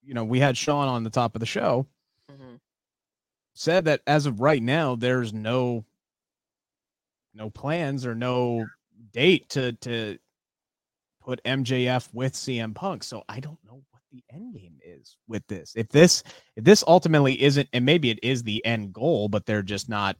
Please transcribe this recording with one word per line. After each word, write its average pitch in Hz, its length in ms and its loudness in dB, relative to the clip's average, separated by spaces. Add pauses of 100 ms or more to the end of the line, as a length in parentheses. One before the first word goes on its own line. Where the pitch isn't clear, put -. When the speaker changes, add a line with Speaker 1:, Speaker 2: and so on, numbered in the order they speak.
Speaker 1:
you 131 100 -14
know, 117 100 -2
we 120 160 0
had 135 180 4
Sean 143 300 0
on 123 160 -2
the 113 60 -4
top 117 260 0
of 110 40 -8
the 113 60 -4
show, 131 420 -2 (440)
Speaker 2:
Mm-hmm. 131 240 -20 (960)
Speaker 1:
said 170 320 0
that 151 220 2
as 143 180 2
of 113 160 -4
right 143 220 2
now, 135 320 0
there's 120 380 -2
no, 117 520 -2 (1500)
no 107 160 -12
plans 139 560 -6
or 117 100 -6
no 120 500 -2 (460)
date 156 400 2
to, 123 220 -2
to 113 440 -8 (1040)
put 127 240 -8
M 135 180 -2
J 123 240 0
F 127 260 -2
with 131 220 -4
C 123 240 -6
M 110 140 -6
Punk. 180 300 -8
So - 260 -14
I 120 100 -12
don't 151 260 -16
know 127 260 -20
what - 100 -20 (100)
the 127 200 -20
end 214 240 -18
game 87 300 -20
is 82 320 -20 (100)
with 110 200 -8
this. - 280 -12
If 110 140 -6
this, 165 340 6 (320)
if 110 80 -10
this 202 240 8
ultimately 156 540 4
isn't, 139 320 2
and 123 120 0
maybe 147 240 4
it 107 140 -4
is 120 200 -2
the 110 220 -4
end 110 280 -4
goal, 110 360 0
but 101 160 -2
they're 107 180 -2
just 98 260 -8
not 101 300 -2